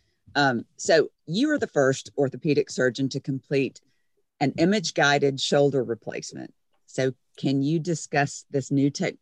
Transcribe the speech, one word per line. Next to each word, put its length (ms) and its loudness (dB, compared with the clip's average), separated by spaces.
Um, 320 2
so 340 2
you 220 -2
were 100 0
the 100 -4
first 500 0
orthopedic 520 0
surgeon 400 0
to 100 -6
complete 600 -4
an 180 0
image-guided 840 2
shoulder 440 2
replacement. 680 -10
So 280 -2
can 240 0
you 160 0
discuss 720 -4
this 220 -4
new 180 2
tech, 320 -4